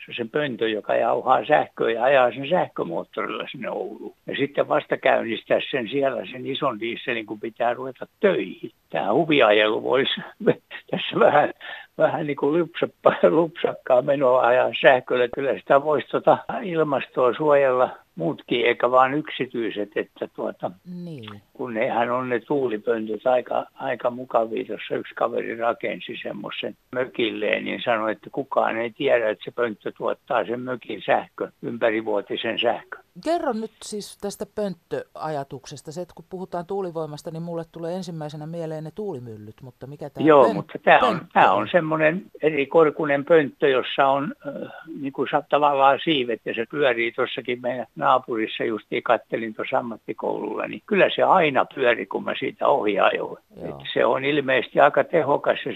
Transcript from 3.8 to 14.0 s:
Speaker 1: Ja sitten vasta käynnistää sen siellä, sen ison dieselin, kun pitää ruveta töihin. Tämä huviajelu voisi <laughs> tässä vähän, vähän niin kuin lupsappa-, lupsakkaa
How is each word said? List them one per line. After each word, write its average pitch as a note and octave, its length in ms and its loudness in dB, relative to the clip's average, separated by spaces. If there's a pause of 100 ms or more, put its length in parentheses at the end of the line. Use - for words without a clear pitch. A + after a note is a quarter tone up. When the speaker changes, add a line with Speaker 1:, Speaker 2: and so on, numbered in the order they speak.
Speaker 1:
Ja - 100 -6
sitten C#3 300 -2
vasta D3 300 -2
käynnistää A#2 600 0 (120)
sen A#2+ 180 -4
siellä, C3+ 420 -2
sen B2+ 140 -12
ison C3 340 -4
dieselin, A#2 460 -6
kun G#2+ 140 -10
pitää A#2 340 -2
ruveta C3 340 -10 (120)
töihin. - 520 0 (180)
Tämä F#2 240 0
huviajelu A#2 680 4
voisi C3 380 0 (240)
<laughs> - 460 -2
tässä - 280 -4
vähän, D3 340 4 (440)
vähän D3+ 300 0
niin C#3 100 -4
kuin D3+ 220 2
lupsappa-, - 680 2
lupsakkaa D#3+ 720 2